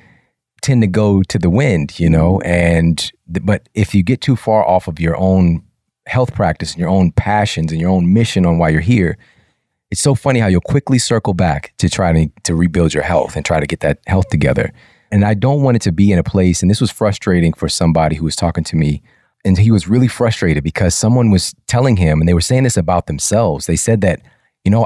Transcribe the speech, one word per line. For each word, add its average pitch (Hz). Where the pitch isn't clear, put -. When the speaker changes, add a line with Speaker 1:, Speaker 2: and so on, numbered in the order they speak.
Speaker 1:
tend 127
to 107
go 101
to -
the 87
wind, 95
you 85
know, 80
Speaker 2:
Mm-hmm. -
Speaker 1:
and, 85
th-, 90
but -
if 104
you 98
get 120
too 135
far 107
off -
of 78
your 82
own 92
health 123
practice 87
and -
your 85
own 92
passions 101
and 80
your 85
own 90
mission 107
on 85
why 82
you're 78
here, 95
it's -
so 139
funny 131
how 110
you'll 90
quickly 135
circle 110
back 85
to 120
try 90
to, 80
to 82
rebuild 85
your 73
health 82
and 73
try 80
to 76
get 80
that 73
health 92
together. 71
And 101
I 107
don't 131
want 123
it -
to 98
be 101
in 90
a 82
place, 92
and 92
this 107
was 117
frustrating 90
for -
somebody 80
who 80
was 76
talking 82
to -
me, 73
and 95
he 107
was 101
really 123
frustrated 95
because 85
someone 117
was -
telling 123
him, 80
and 80
they 87
were 85
saying 127
this 123
about 87
themselves. 85
They 82
said 113
that, 92
you 92
know, 113